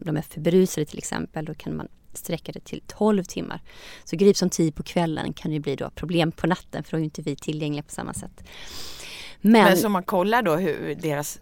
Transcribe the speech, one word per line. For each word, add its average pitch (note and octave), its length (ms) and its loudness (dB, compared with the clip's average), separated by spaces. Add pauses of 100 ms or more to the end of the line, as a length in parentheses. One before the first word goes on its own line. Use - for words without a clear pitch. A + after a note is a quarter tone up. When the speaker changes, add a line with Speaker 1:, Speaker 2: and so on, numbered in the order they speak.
Speaker 1:
de D#3 120 -2
är D#3 40 -2
för - 180 -14
berusade E3+ 460 4
till - 120 -10
exempel, - 480 -6
då D#3 80 -10
kan D#3 220 -8
man D#3 120 -8 (260)
sträcka - 380 -8
det F3+ 80 -14
till - 280 -12
tolv G#3 360 2
timmar. - 380 -8 (420)
Så - 120 -6
grips G3 240 6
de F3+ 100 2
tio D#3+ 220 2
på - 120 -10
kvällen D#3+ 500 -2
kan - 180 -6
det D3+ 40 0
ju D3 60 -2
bli C#3+ 140 -2
då - 140 -6
problem E3 420 0
på - 160 -2
natten, - 360 -2
för - 80 -16
då D#3+ 60 -2
är - 20 0
ju D#3+ 60 0
inte D#3 160 -8
vi D3+ 140 -4
tillgängliga D3+ 480 -6
på - 80 -20
samma - 220 -8
sätt. - 300 -14 (960)
Men G#3+ 220 8
Speaker 2:
Men F#3+ 140 8
så A3 120 2
man F#3 140 0
kollar G#3 380 2
då E3+ 140 4
hur D#3+ 400 -2
deras, D3 460 -4